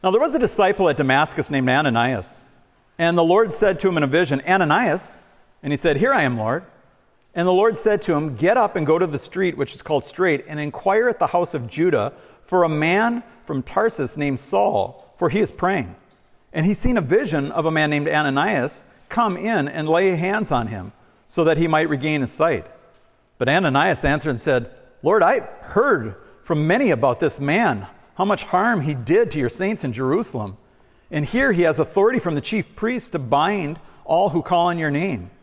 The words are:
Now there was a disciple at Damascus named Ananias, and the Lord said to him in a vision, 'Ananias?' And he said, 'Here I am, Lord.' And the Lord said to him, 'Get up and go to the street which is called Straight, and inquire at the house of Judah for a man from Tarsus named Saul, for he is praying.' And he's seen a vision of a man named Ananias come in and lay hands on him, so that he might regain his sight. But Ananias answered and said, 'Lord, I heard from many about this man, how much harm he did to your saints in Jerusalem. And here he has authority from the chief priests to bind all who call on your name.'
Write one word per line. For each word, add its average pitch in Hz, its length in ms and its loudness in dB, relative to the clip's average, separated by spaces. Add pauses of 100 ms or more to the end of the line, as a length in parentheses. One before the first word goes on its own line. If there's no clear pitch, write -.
Now 185 80 0
there 208 80 4
was 294 160 2
a 320 40 0
disciple 202 500 2
at 139 80 2
Damascus 143 540 0
named 131 180 0
Ananias, 127 720 0 (560)
and 170 200 2
the 170 40 4
Lord 185 300 4
said 190 280 2
to 196 100 2
him 170 80 0
in 147 40 2
a 143 40 2
vision, 139 420 0
'Ananias?' 180 720 0 (440)
And 147 120 -2
he - 20 -2
said, 147 220 2
'Here 254 160 4
I 202 80 2
am, 123 160 0
Lord.' 120 260 -2 (720)
And 175 120 0
the 180 60 2
Lord 214 240 2
said 208 240 0
to 175 140 -2
him, 147 200 -2
'Get 175 220 2
up 220 200 0
and 151 100 -2
go 160 120 4
to 185 80 2
the 147 120 -6
street 180 400 -4
which 139 160 -6
is - 80 -16
called 147 240 -2
Straight, 170 420 0
and 151 100 -10
inquire 196 520 0
at - 80 -6
the 156 80 2
house 175 260 0
of 123 160 -6
Judah 147 460 0 (320)
for 180 180 4
a 160 60 2
man 196 520 0 (220)
from 135 180 -6
Tarsus 196 540 -2
named 143 240 -2
Saul, - 760 -2
for 175 100 0
he 196 120 0
is 202 100 0
praying.' 170 460 -4 (540)
And 160 140 -2
he's 202 140 0
seen 247 180 2
a 196 60 0
vision 156 500 0
of 160 140 -2
a 160 40 0
man 156 200 2
named 147 180 0
Ananias 151 760 0 (260)
come 214 260 0
in 175 320 -2
and 156 180 -6
lay 175 300 2
hands 196 340 -2
on 120 180 0
him, 98 240 -10 (360)
so 165 160 0
that 156 140 4
he 165 100 2
might 156 200 2
regain 147 340 -2
his 123 100 -4
sight. 151 340 0 (720)
But 123 100 0
Ananias 156 560 2
answered 147 260 0
and 123 100 -4
said, 127 280 0 (320)
'Lord, 190 220 4
I 220 260 2 (120)
heard 180 560 0 (260)
from 151 240 -2
many 220 240 2
about 127 300 0
this 151 180 -2
man, 143 480 0 (300)
how 190 80 -2
much 202 180 -2
harm 202 380 0
he 147 140 -2
did 170 360 0
to 156 80 -4
your 123 100 0
saints 190 360 -4
in 127 80 -4
Jerusalem. 131 640 -4 (520)
And 151 160 -2
here 254 280 0
he 175 100 2
has 160 160 2
authority 208 400 2
from 170 160 -2
the 147 60 -2
chief - 340 -4
priests 233 360 -4
to 165 100 -4
bind 156 580 -2 (260)
all 170 260 2
who 165 120 -2
call 175 240 0
on 170 140 -2
your 156 100 -2
name.' 143 400 -4 (120)